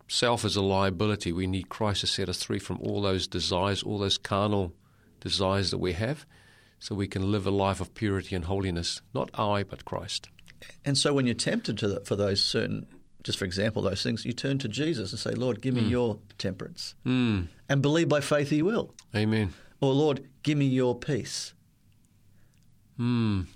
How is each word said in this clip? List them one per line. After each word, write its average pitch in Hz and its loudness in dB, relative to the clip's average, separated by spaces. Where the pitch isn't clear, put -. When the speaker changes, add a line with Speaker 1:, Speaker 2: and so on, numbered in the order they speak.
Speaker 1:
self 120 2
is 101 2
a 101 2
liability. 98 2
We 90 -2
need 92 -2
Christ 104 0
to - 0
set 98 -2
us 90 -4
free 107 -2
from - -6
all 104 -2
those 95 0
desires, 95 0
all 104 -4
those 98 0
carnal 101 0
desires 95 0
that 101 -2
we 87 0
have, 113 -4
so - -8
we 98 0
can 98 -2
live 101 0
a 98 0
life 98 2
of 87 -8
purity 98 -2
and 82 -4
holiness. 92 -2
Not - -4
I, 104 0
but - -14
Christ. - -8
Speaker 2:
And 139 0
so 147 4
when 135 4
you're 117 2
tempted 170 -2
to 107 0
the, 95 0
for - -2
those 98 2
certain, 104 -2
just - -4
for 98 0
example, 101 0
those 95 0
things, 117 -2
you 123 -4
turn 139 -2
to 131 -4
Jesus 120 -4
and - -8
say, 113 -4
"Lord, 117 -2
give 131 0
me 120 2
Speaker 1:
Mm. 104 2
Speaker 2:
your 120 2
temperance." - -8
Speaker 1:
Mm. 120 2
Speaker 2:
And 139 4
believe 151 4
by 147 4
faith 147 2
he 151 4
will. 202 0
Speaker 1:
Amen. 107 2
Speaker 2:
Or, 135 4
"Lord, 143 2
give 147 2
me 139 4
your 127 4
peace." - -4
Speaker 1:
Mm. 113 2